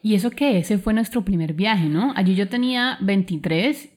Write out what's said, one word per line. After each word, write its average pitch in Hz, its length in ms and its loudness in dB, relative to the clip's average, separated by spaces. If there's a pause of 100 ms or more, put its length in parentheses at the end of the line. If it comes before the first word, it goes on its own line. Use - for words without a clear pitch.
Y 214 140 2
eso 226 140 0
que 262 280 0
ese 202 180 0
fue 214 160 -2
nuestro 220 320 0
primer 165 300 0
viaje, 185 340 2
¿no? 196 260 0
Allí 190 200 2
yo 202 140 0
tenía 247 520 -2
veintitrés 190 960 0